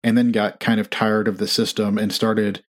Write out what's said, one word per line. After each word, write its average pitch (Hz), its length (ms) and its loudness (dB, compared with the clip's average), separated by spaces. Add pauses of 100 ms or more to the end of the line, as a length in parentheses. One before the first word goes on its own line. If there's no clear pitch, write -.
and 117 120 2
then 120 160 4
got 107 280 0
kind 113 200 0
of 104 120 -4
tired 107 360 0
of 95 120 -4
the 104 80 -2
system 107 500 0
and 107 160 -2
started 107 560 -2